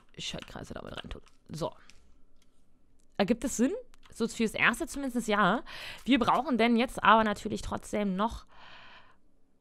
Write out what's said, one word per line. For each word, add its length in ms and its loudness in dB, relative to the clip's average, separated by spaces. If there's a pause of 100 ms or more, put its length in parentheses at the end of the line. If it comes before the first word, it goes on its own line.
(180)
Schaltkreise 560 -12
damit 220 -12
reintun. 260 -12 (260)
So. 240 -6 (1400)
Ergibt 280 2
es 120 -4
Sinn? 160 2 (380)
So 180 -4
fürs 260 -2
Erste 320 2
zumindest 420 -6
ja. 340 4 (420)
Wir 140 4
brauchen 400 2
denn 180 4
jetzt 260 0
aber 220 8
natürlich 380 -4
trotzdem 540 -4
noch 300 -4 (1160)